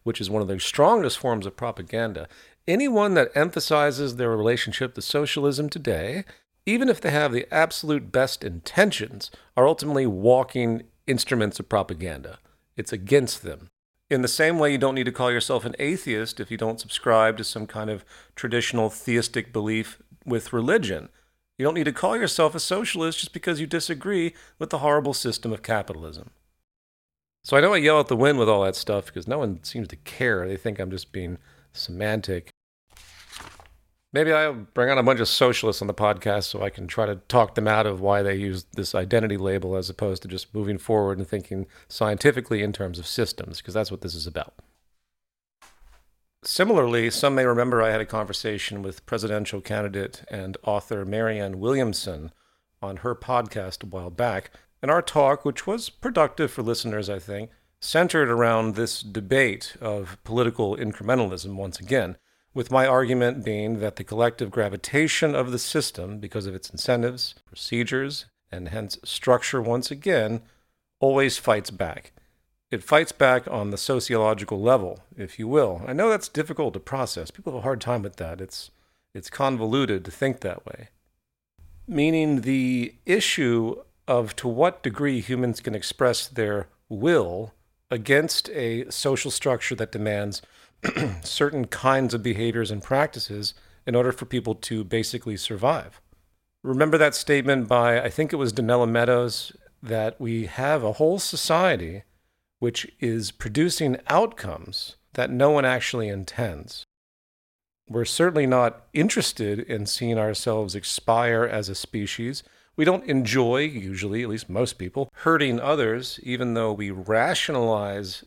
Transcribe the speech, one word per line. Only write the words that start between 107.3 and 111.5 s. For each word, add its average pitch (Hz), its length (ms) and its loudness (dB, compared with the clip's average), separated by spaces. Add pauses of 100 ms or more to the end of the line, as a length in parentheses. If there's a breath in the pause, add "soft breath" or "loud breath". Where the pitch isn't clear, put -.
We're 117 160 -2
certainly 156 420 2
not 127 460 2
interested 131 680 0
in 107 280 -6
seeing 117 300 -2
ourselves 107 600 0
expire 113 640 2
as 107 260 -2